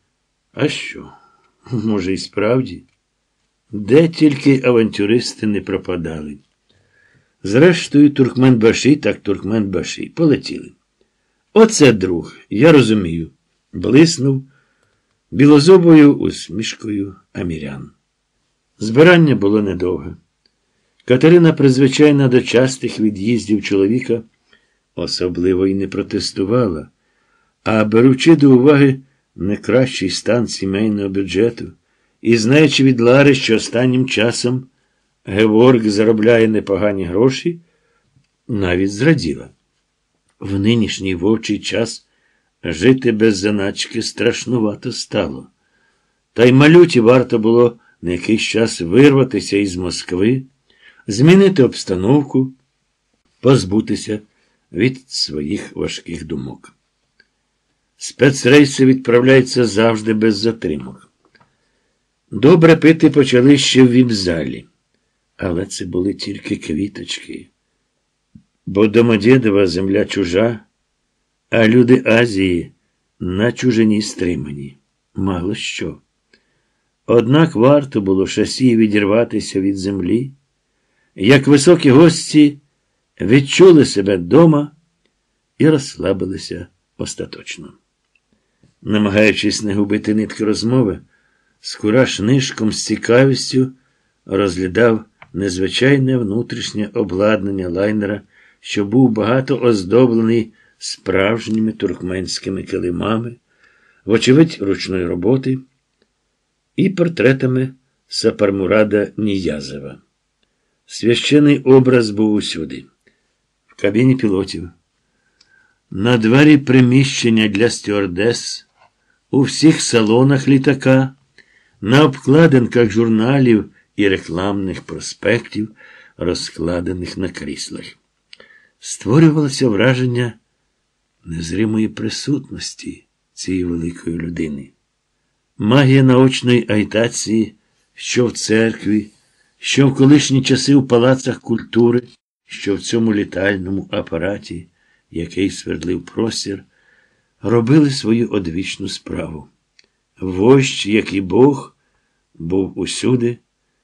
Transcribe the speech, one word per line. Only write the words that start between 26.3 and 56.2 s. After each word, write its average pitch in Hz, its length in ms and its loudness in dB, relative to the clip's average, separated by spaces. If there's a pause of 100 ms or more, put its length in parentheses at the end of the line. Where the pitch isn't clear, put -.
а 110 200 0
беручи 127 520 4
до 143 200 6
уваги 135 440 4 (360)
не 101 220 -4
кращий 113 520 -2
стан 110 380 -4
сімейного 101 600 -4
бюджету 98 640 -4 (520)
і 117 140 2
знаючи 139 460 2
від 127 180 2
Лари, 135 340 4
що 113 200 -2
останнім 127 520 -2
часом 123 600 -4 (580)
Геворг 110 640 2
заробляє 110 580 2
непогані 98 580 -2
гроші, 131 540 -2 (880)
навіть 98 460 -2
зраділа. 104 560 -2 (880)
В 98 200 -6
нинішній 101 560 -2
вовчий 104 440 -2
час - 480 -8 (560)
жити 117 480 0
без 110 260 2
заначки 101 640 -6
страшнувато 113 920 -4
стало. 76 560 -8 (840)
Та 113 120 4
й 123 60 6
малюті 156 480 6
варто 120 400 2
було 117 400 2 (220)
на 82 100 -6
якийсь 101 300 -2
час 113 400 -4
вирватися 117 760 2
із 98 180 -4
Москви, 92 680 -4 (640)
змінити 165 560 4
обстановку, 131 880 -2 (880)
позбутися 107 800 -2 (520)
від 127 380 -4
своїх 76 640 -10
важких 82 500 -10